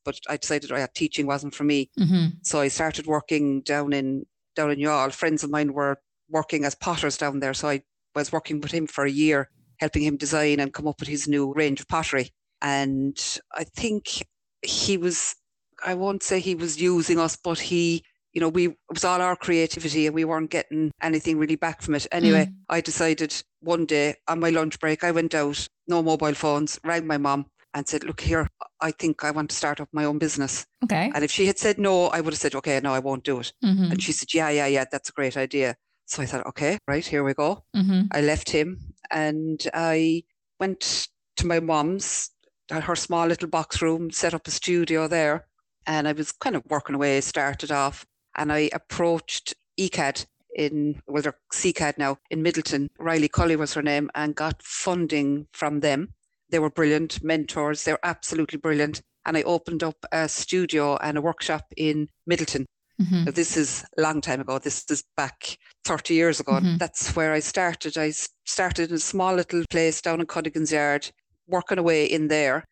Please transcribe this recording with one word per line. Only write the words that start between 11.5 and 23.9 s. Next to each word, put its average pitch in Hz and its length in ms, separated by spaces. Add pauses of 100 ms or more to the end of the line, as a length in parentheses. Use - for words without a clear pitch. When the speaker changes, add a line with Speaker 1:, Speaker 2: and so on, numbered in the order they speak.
Speaker 1:
range 147 280
of - 60
pottery. 135 440 (300)
And 139 600 (320)
I 160 120
think - 580 (380)
he - 360
was, 175 380 (500)
I 185 100
won't 196 280
say 190 160
he 185 160
was 160 260
using 170 380
us, 165 160
but 170 240
he, 170 440 (280)
you - 100
know, 165 80
we, 175 180
it 156 80 (140)
was 165 140
all 180 180
our 180 140
creativity 160 720
and 151 80
we 160 80
weren't 160 260
getting 156 420 (100)
anything 160 360
really 156 200
back 165 240
from 151 140
it. 143 160
Anyway, 190 340
Speaker 2:
Mm. - 80 (160)
Speaker 1:
I 165 120
decided 160 540 (240)
one 165 260
day 147 300 (120)